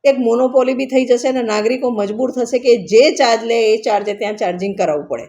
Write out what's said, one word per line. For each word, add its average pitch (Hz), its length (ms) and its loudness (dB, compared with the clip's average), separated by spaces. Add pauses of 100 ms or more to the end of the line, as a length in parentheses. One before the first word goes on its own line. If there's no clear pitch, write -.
એક 269 160 2
મોનોપોલી 254 540 2
બી 262 120 -4
થઈ 262 200 2
જશે 240 220 0
અને 262 140 -2
નાગરિકો 226 480 -2
મજબૂર 214 420 -4
થશે 247 280 -2
કે 247 180 4
જે 220 380 4
ચાર્જ 233 280 2
લે 226 300 0
એ 220 80 0
ચાર્જે 208 320 -2
ત્યાં 208 220 -6
ચાર્જિંગ 190 420 -4
કરાવવું 151 300 -2
પડે. 117 220 -8